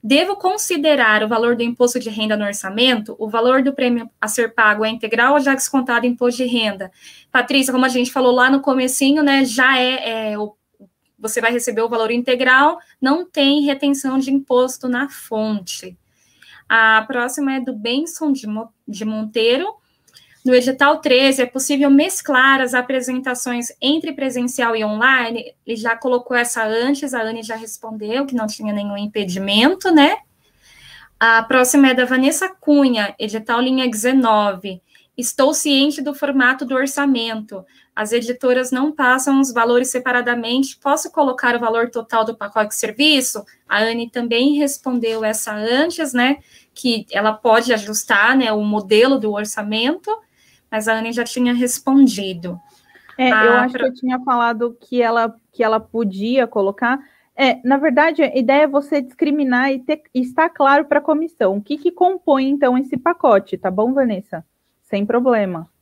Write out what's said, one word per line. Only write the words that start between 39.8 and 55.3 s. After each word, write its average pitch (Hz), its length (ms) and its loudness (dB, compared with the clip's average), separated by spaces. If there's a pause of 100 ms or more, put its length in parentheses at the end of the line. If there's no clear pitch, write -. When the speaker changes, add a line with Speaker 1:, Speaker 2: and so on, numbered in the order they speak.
Speaker 1:
separadamente. 247 880 -2
Posso 294 320 -2
colocar 254 420 0
o 240 60 -2
valor 233 300 0
total 226 340 -2
do 226 100 -4
pacote 214 360 -4
de - 60 -10
serviço? 254 680 -2 (240)
A 208 160 0
Anne 233 260 -4
também 240 480 0
respondeu 240 680 -2
essa 220 280 -4
antes, 262 600 -2
né? 254 240 0 (360)
Que 226 380 -4
ela 214 220 0
pode 240 400 2
ajustar, 220 640 0
né, 233 160 0
o 214 100 -2
modelo 214 560 2
do 214 140 -4
orçamento, 214 760 -4 (600)
mas 214 160 -4
a 226 60 2
Anne 226 180 -4
já 233 140 -4
tinha 247 280 -2
respondido. 202 1040 0 (600)
Speaker 2:
É, 254 120 2
eu 247 40 4
Speaker 1:
Ah, 233 300 4
Speaker 2:
acho 254 100 -2
Speaker 1:
pro- 254 80 -6
Speaker 2:
que 262 80 0
eu 254 60 -8
tinha 254 240 -4
falado 240 600 -2
que 247 220 -4
ela, 226 340 0 (160)